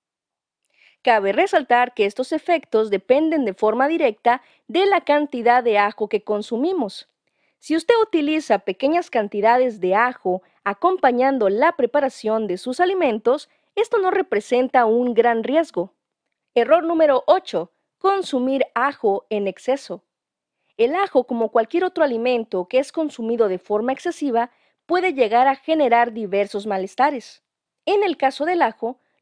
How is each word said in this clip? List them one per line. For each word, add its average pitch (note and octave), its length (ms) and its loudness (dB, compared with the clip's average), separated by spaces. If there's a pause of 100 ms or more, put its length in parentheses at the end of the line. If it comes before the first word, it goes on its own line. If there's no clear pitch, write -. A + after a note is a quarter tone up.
(1000)
Cabe G3+ 300 2
resaltar B3 640 2
que G3+ 120 0
estos B3+ 280 -4
efectos C4+ 560 -2
dependen C#4 560 0
de F#3+ 80 -2
forma A3 340 0
directa C4 540 0 (260)
de F4 180 0
la G4 140 2
cantidad B3 640 2
de A3 140 2
ajo G#3 320 0
que G#3 160 -4
consumimos. A#3 800 -4 (500)
Si D#4+ 200 -4
usted E4 240 0
utiliza D#4 580 -2
pequeñas D4 500 -4
cantidades A3 680 -2
de F#3 160 0
ajo G#3 460 -2 (240)
acompañando B3+ 800 0
la A#3+ 300 2
preparación A#3+ 680 -2
de F3+ 100 -4
sus B3+ 240 -8
alimentos, D4 680 0 (260)
esto - 240 -2
no F#4 120 0
representa B3+ 720 0
un A#3+ 280 0
gran A3+ 320 2
riesgo. C4 480 -2 (600)
Error C#4 300 4
número D#4+ 440 2
ocho, F#3+ 440 0 (260)
consumir C4+ 680 -2 (100)
ajo A#3 540 -2
en G3+ 180 -4
exceso. G#3 560 -6 (720)
El B3 200 0
ajo, F#4 300 0
como A3+ 240 -4
cualquier E4 360 0
otro F4+ 180 -2
alimento A3+ 640 -2
que B3+ 120 0
es C#4+ 120 -2
consumido A#3 560 -2
de F#3 120 -4
forma A3 340 -4
excesiva, C4 580 -4 (340)
puede F4+ 280 0
llegar B3 340 2
a C#4 80 2
generar A#3+ 580 2
diversos G3+ 520 -4
malestares. G#3+ 760 -4 (440)
En G4+ 180 2
el F4+ 120 -2
caso C4+ 300 -2
del F4 160 0
ajo, A#3 380 -4 (220)